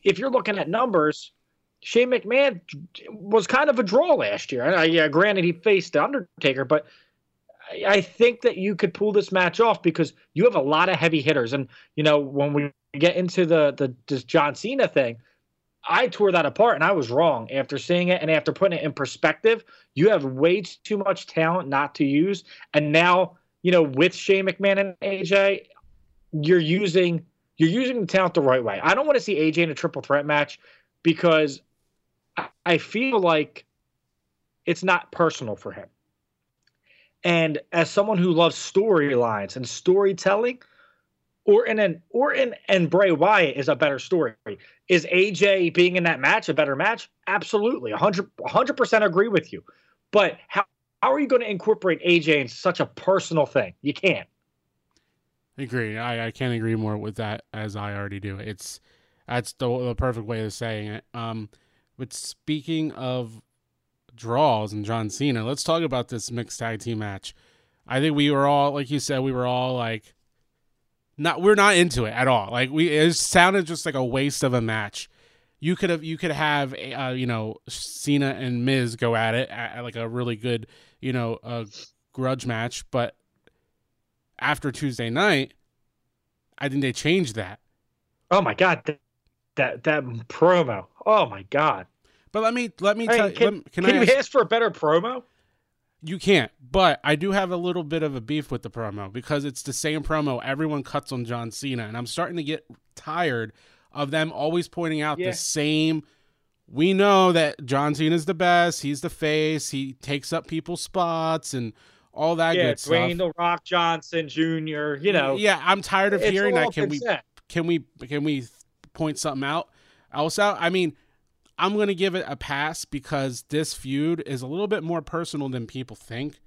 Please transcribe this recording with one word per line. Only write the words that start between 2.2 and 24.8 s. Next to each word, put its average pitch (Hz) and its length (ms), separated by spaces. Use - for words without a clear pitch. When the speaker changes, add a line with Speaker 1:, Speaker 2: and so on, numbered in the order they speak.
Speaker 1:
was 202 380
kind 285 220
of 247 100
a 240 40
draw 277 300
last 104 380
year. 123 120
And, 170 120
uh, 170 60
yeah, 160 260
granted, 185 360
he 170 80
faced 185 420
The 151 100
Undertaker, 165 640
but 151 200
I, - 160
I 196 140
think 233 400
that 226 160
you 190 180
could 185 180
pull 208 180
this 196 200
match 185 280
off 226 220
because 165 320
you 170 100
have 233 120
a 151 60
lot 156 280
of 180 60
heavy 160 260
hitters. 131 320
And, 139 140
you 151 80
know, 151 160
when 143 340
we 143 180
get - 220
into 180 300
the, 151 320
the, 131 160
this 135 160
John 147 320
Cena 240 320
thing, 117 300
I 240 180
tore 202 240
that 170 140
apart, 208 300
and 147 80
I 180 80
was 143 180
wrong 131 420
after 135 280
seeing 175 300
it 180 120
and 156 80
after 151 240
putting 180 240
it - 60
in 151 100
perspective. - 720
You 185 160
have 165 120
way 147 380
too - 380
much 196 260
talent 165 440
not 139 260
to 151 100
use, 165 380
and 151 160
now, 180 480
you 180 80
know, 180 100
with 151 320
Shane 190 320
McMahon 196 340
and 196 220